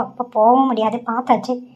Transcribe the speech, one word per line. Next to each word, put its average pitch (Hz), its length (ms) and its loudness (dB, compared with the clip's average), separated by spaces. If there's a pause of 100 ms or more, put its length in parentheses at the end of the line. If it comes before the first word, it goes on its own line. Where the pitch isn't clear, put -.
(100)
இப்ப - 200 -10
போகவும் 233 360 4
முடியாது, 226 400 -2
பார்த்தாச்சு. 247 480 -2 (220)